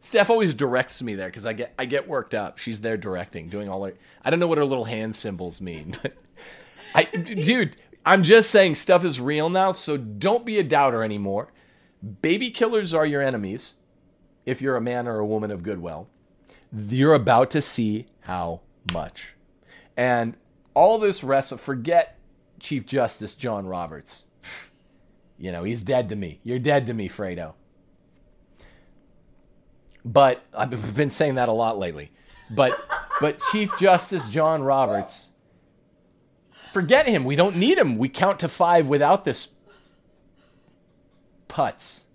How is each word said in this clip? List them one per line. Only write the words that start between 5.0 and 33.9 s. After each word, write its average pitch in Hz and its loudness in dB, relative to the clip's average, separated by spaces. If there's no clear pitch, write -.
symbols 90 -8
mean, 85 -12
<laughs> - -18
but - -8
I, 165 4
dude, 185 -2
I'm 190 6
just 214 8
saying 190 6
stuff 175 4
is 143 -2
real 151 -2
now, 185 0
so 151 -6
don't 139 -2
be 220 -2
a 185 2
doubter 135 2
anymore. 104 -4
Baby 208 0
killers 220 0
are 156 2
your 143 0
enemies 113 -4
if 127 -4
you're 135 -2
a 123 -2
man 120 -4
or 113 -4
a 104 -2
woman 107 -4
of 90 -10
goodwill. 87 -10
You're 127 4
about 127 4
to 151 0
see 107 -4
how 87 -8
much. - -10
And 120 0
all 202 6
this 208 0
rest 135 0
of, 123 -14
forget 143 -2
Chief - -6
Justice 117 -4
John 104 -6
Roberts. 85 -10
You 92 -10
know, 85 -8
he's 113 -6
dead 123 0
to 107 -8
me. 90 -10
You're 123 -4
dead 139 2
to 117 -6
me, 104 -6
Fredo. 87 -10
But 127 4
I've 107 -4
been 143 0
saying 143 0
that 123 2
a 117 2
lot 113 0
lately. 78 -8
But, 127 2
but 147 -2
Chief 208 -2
Justice 175 4